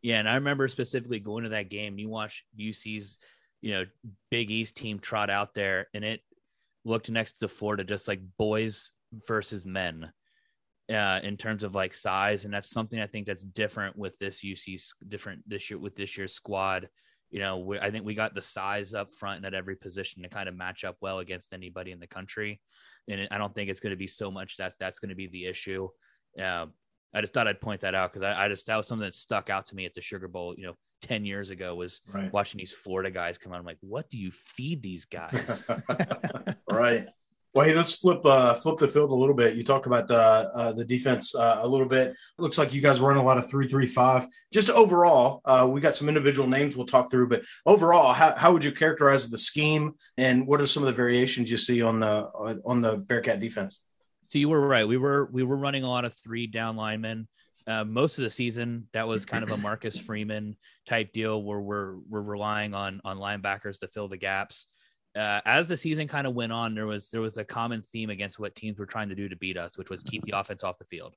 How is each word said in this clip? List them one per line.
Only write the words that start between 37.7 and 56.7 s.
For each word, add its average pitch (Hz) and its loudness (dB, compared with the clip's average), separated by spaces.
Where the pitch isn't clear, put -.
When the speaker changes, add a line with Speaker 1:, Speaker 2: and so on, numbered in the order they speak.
Speaker 2:
let's 165 4
flip, 175 4
uh, 131 8
flip - 0
the 147 6
field 143 4
a 131 2
little 131 6
bit. 117 4
You 120 -4
talked 135 2
about 120 2
the, 120 6
uh, 113 6
the 113 -4
defense, 123 2
uh, 117 4
a 117 0
little 135 4
bit. 131 4
It - -12
looks 165 0
like 139 4
you 139 -2
guys 135 6
run 139 6
a 131 6
lot 131 8
of 127 0
three 139 0
three 135 4
five. 127 6
Just 214 4
overall, 175 8
uh, 127 8
we 139 0
got 151 6
some 147 2
individual 139 4
names 139 2
we'll 123 -4
talk 123 4
through, 123 6
but 117 2
overall, 170 8
how, 156 8
how 175 8
would 156 4
you 139 0
characterize 139 4
the 113 -6
scheme, 151 2
and 127 4
what 143 4
are 139 2
some 143 2
of 139 2
the 127 2
variations 120 2
you 113 0
see 120 2
on 113 2
the, 107 -2
on 123 2
the 110 2
Bearcat 107 0
defense? 101 -6
Speaker 1:
So - -2
you 147 4
were 147 4
right. 117 4
We 120 4
were, 139 2
we 127 -2
were 131 0
running 139 -4
a 127 -2
lot 123 -2
of 117 -6
three 117 -8
down 113 -4